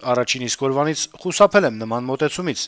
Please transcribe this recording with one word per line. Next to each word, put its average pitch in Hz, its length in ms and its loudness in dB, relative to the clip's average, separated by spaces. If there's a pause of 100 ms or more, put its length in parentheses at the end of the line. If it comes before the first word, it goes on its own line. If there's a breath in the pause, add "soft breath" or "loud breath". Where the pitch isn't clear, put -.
(100)
առաջին 123 380 0
իսկ - 180 -4
օրվանից 143 340 0 (220)
խուսափել 190 460 4
եմ 113 140 -6
նման 113 260 -4
մոտեցումից։ 147 600 -2